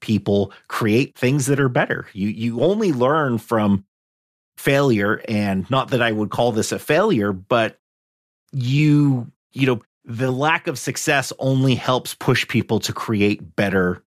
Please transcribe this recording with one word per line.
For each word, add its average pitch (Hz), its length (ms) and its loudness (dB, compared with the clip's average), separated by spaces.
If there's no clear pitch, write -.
people 101 500 0
create 117 500 0
things 131 300 0
that 139 120 2
are 135 100 2
better. - 440 -2
You, 101 140 -4
you 117 340 -4
only 196 320 2
learn 131 460 2
from 104 460 0
failure, 123 720 2
and 101 440 -2
not 127 180 0
that 120 120 0
I 117 100 2
would 107 180 -2
call 120 220 0
this 107 200 -2
a 98 80 -4
failure, 147 540 0
but 107 460 -2
you, 139 800 2
you 131 140 -2
know, 123 160 0
the 127 260 -4
lack 151 360 -2
of 139 100 -6
success 139 600 -2
only 131 360 2
helps - 380 -2
push - 340 0
people 107 340 0
to - 120 -6
create 104 640 -2
better, 92 560 0